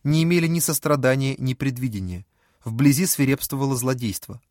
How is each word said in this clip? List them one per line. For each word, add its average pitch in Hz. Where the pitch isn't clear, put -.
Не 151
имели 170
ни 165
сострадания, 135
ни 127
предвидения. 107
Вблизи 139
свирепствовало 135
злодейство, 123